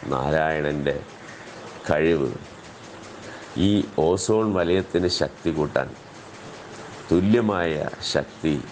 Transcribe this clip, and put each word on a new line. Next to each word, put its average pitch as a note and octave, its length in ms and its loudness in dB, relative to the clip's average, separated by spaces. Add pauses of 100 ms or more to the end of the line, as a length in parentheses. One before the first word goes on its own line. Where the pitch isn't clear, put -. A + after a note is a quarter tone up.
നാരായണൻ്റെ D2 920 0 (920)
കഴിവ് D#2 400 4 (1300)
ഈ G2 120 6 (280)
ഓസോൺ G2 560 4
വലയത്തിന് F2+ 540 2
ശക്തി D#2+ 420 0
കൂട്ടാൻ C#2+ 400 0 (1200)
തുല്യമായ F#2 760 4 (240)
ശക്തി D2+ 420 0 (180)